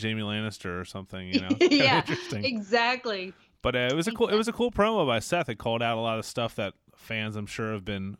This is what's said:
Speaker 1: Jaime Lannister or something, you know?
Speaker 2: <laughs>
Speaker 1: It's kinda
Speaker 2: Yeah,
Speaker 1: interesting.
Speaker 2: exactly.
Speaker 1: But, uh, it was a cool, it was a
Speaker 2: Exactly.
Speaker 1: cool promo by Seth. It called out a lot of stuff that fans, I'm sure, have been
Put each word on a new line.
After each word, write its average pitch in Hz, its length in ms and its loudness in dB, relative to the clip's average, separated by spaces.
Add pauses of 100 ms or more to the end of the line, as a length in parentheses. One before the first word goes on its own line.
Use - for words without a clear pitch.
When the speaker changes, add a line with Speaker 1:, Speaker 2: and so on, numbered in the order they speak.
Speaker 1:
Jaime 110 200 -2
Lannister 104 580 -4
or 90 60 -6
something, 95 440 -10
you - 120 0
know? 190 80 -6
Speaker 2:
<laughs> - 120 0
Speaker 1:
It's 349 80 6
kinda 294 80 6
Speaker 2:
Yeah, 269 200 6
Speaker 1:
interesting. - 480 -2
Speaker 2:
exactly. 233 880 -2 (300)
Speaker 1:
But, 123 120 0
uh, 123 160 2
it 139 40 2
was 170 120 2
a 226 60 0
cool, 226 160 2
it 208 80 2
was 220 100 4
a 226 40 -2
Speaker 2:
Exactly. 233 200 0
Speaker 1:
cool - 0 -
promo 208 360 4
by 117 120 4
Seth. 170 300 0
It 110 80 -4
called 117 260 0
out 117 140 2
a 113 60 -2
lot 113 160 0
of 104 80 -6
stuff - 300 -4
that 101 180 -2 (200)
fans, 107 420 -6
I'm 104 100 -4
sure, 110 260 -4
have 98 140 -6
been 98 340 -4